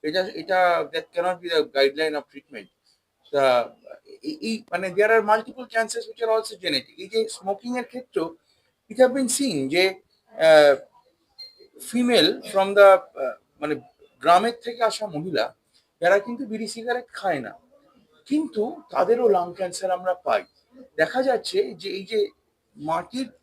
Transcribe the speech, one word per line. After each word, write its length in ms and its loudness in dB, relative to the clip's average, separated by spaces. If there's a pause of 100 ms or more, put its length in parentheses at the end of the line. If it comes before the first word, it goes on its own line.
এটা, 180 -2 (200)
এটা, 180 0 (320)
that 220 -6
cannot 300 -2
be 120 -10
the 60 4 (140)
guideline 440 0
of 120 -12
treatment। 360 -20 (640)
তা 120 2 (800)
এই, 200 -10
এই, 300 -6
মানে, 180 -4
there 260 2
are 160 4
multiple 420 -2
cancers 360 -4
which 140 -12
are 120 0
also 180 -4 (100)
genetic। 340 -6
এই 100 -16
যে 120 -2 (100)
স্মোকিং 480 -8
এর 60 -6
ক্ষেত্রেও 440 -8 (640)
it 60 -12
have 200 6
been 220 -2
seen 180 -2 (120)
যে, 140 2 (540)
আহ, 360 8 (1160)
female 400 2 (220)
from 160 2 (100)
the, 120 10 (320)
আহ, 140 -6 (260)
মানে, 140 -2 (460)
গ্রামের 420 4
থেকে 200 -6
আসা 240 -2
মহিলা 480 -4 (460)
যারা 180 4
কিন্তু 260 -8
বিড়ি 220 -8
সিগারেট 460 -6
খায় 260 -4
না, 140 -12 (760)
কিন্তু 600 -4
তাদেরও 400 0
লাং 240 0
ক্যান্সার 380 -6
আমরা 220 -2
পাই। 300 -2 (540)
দেখা 260 -2
যাচ্ছে 500 -2
যে 160 -14
এই 220 -10
যে 80 -2 (560)
মাটির 520 -6 (160)